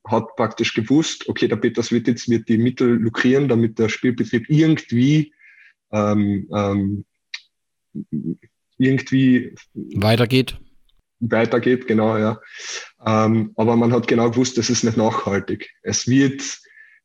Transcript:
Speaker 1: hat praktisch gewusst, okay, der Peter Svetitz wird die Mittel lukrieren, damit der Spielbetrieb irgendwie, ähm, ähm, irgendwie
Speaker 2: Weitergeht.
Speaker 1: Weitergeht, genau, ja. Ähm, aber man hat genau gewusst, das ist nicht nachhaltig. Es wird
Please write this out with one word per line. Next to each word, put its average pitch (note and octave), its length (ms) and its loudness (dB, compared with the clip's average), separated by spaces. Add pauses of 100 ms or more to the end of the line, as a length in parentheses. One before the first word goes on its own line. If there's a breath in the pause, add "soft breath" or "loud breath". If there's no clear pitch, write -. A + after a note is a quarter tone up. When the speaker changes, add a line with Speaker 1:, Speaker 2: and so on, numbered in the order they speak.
Speaker 1:
hat A2+ 300 -2
praktisch A2+ 360 -2
gewusst, C3+ 560 0
okay, A#2+ 180 -2
der A2+ 100 -2
Peter A#2 260 -2
Svetitz A#2 480 -2
wird A2+ 180 0
die A#2 80 2
Mittel A#2+ 400 0
lukrieren, B2+ 520 0
damit A2+ 300 0
der A2 120 2
Spielbetrieb B2 580 -2
irgendwie, D3+ 840 2 (580 soft breath)
ähm, G#2 640 0
ähm, G2+ 500 -2 (1700)
irgendwie C3 760 2 (200)
Speaker 2:
Weitergeht. A#2 800 0 (680)
Speaker 1:
Weitergeht, A#2 640 0
genau, A2 320 2
ja. A2 220 -2 (640 loud breath)
Ähm, A2 480 2
aber A#2 220 2
man A#2 160 4
hat A#2 160 0
genau A#2+ 220 2
gewusst, B2 280 0
das A#2 120 -2
ist A#2+ 120 0
nicht A#2 140 0
nachhaltig. G#2+ 760 -2 (120)
Es - 260 -4
wird C3+ 340 2 (640 soft breath)